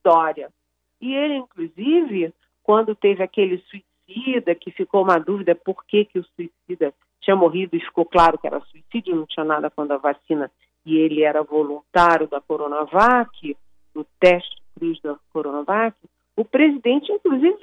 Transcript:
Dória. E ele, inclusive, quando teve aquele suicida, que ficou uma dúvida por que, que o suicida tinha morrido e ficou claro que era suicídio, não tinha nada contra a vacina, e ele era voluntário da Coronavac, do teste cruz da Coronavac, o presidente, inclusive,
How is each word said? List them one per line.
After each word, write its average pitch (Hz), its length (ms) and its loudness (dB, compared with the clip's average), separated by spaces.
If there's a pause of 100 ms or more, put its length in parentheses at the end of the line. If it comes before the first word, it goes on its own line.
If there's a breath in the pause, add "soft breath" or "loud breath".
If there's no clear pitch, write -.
Dória. 160 460 2 (500)
E 254 140 -6
ele, 285 220 -2
inclusive, 214 1000 -2 (300)
quando 214 320 2
teve 196 260 0
aquele 185 480 -2
suicida, 202 840 -6
que - 160 -14
ficou 190 320 -2
uma 185 160 2
dúvida 180 340 -2
por - 320 -6
que, 208 200 2
que - 120 -8
o 175 80 -4 (100)
suicida 170 560 -6 (300)
tinha 196 140 4
morrido 175 400 2
e 170 100 -4
ficou - 180 -4
claro 165 360 4
que - 80 -8
era 143 140 -6
suicídio, - 540 -8
não 156 120 -4
tinha - 160 -8
nada 151 260 -2
contra 147 240 -6
a 139 60 -4
vacina, 143 500 -4 (340)
e 160 140 -2
ele 156 240 0
era 151 220 0
voluntário 151 840 0
da - 140 -8
Coronavac, 156 1120 -2 (380)
do 151 120 -10 (140)
teste 175 380 2 (200)
cruz 165 240 -6
da 147 140 -8 (160)
Coronavac, 160 640 -4 (400)
o 220 80 -2
presidente, 285 680 2
inclusive, 359 540 0